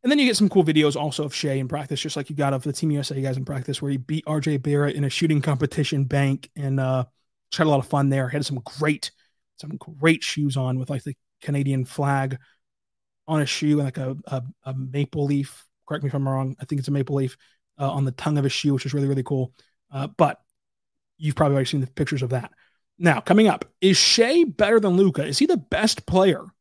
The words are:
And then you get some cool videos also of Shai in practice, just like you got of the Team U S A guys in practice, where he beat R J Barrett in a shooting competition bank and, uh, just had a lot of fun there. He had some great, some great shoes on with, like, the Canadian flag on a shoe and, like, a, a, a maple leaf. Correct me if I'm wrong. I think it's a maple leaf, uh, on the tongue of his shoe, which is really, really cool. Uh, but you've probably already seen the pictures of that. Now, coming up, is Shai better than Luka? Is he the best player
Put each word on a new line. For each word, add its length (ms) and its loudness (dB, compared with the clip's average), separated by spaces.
And 80 2
then 80 4
you 80 4
get 100 2
some 120 4
cool 160 4
videos 320 4
also 280 -4
of 100 -8
Shai 180 -4
in 160 -4
practice, 320 -6
just 160 -6
like 120 -6
you 80 -8
got 160 2
of 120 -4
the 80 -4
Team 180 -2
U 80 0
S 140 -6
A 80 -6
guys 160 -2
in 80 -6
practice, 360 -6
where 120 -4
he 40 -2
beat 300 -6
R 140 -2
J 160 0
Barrett 400 0
in 80 -2
a 60 0
shooting 300 2
competition 640 0
bank 520 0
and, 240 -2
uh, 240 0
just 60 -6
had 100 4
a 20 4
lot 80 4
of 80 -2
fun 220 2
there. 200 0
He 80 -6
had 80 -2
some 200 -6
great, 480 -4
some 160 -12
great 480 0
shoes 320 -2
on 220 -2
with, 120 -6
like, 140 -6
the 100 -8
Canadian 440 0
flag 520 -2
on 120 0
a 60 0
shoe 320 0
and, 60 0
like, 140 -6
a, 180 -6
a, 160 -6
a 100 -8
maple 500 -4
leaf. 400 -4
Correct 160 -6
me 60 -4
if 60 -6
I'm 140 -2
wrong. 320 -2
I 40 -12
think 160 -4
it's 80 -6
a 40 -2
maple 220 -2
leaf, 220 -2
uh, 120 -2
on 140 -2
the 80 -2
tongue 260 -2
of 60 0
his 80 0
shoe, 220 0
which 120 -4
is 60 -6
really, 140 -2
really 160 -2
cool. 320 -4
Uh, 160 -8
but 320 0
you've 200 -4
probably 180 4
already 140 2
seen 120 -2
the 60 -2
pictures 360 -4
of 80 -4
that. 200 -4
Now, 220 2
coming 280 6
up, 160 0
is 160 6
Shai 480 4
better 360 4
than 160 2
Luka? 280 4
Is 140 -4
he 80 4
the 100 2
best 500 -2
player 380 4